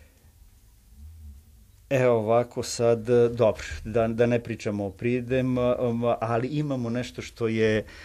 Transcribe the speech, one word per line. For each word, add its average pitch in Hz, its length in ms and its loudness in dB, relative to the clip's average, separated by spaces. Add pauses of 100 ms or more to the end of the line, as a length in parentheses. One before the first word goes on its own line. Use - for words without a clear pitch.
(1900)
Evo 127 280 2
ovako 117 440 0
sad, 117 440 0 (300)
dobro, 107 280 2 (200)
da, 113 240 0
da 117 180 2
ne 120 160 2
pričamo 104 440 -6
o 95 40 -6
pridem, 123 680 -2 (640)
ali 117 280 -2
imamo 139 420 -4
nešto 120 320 -6
što - 260 -4
je 110 360 2 (200)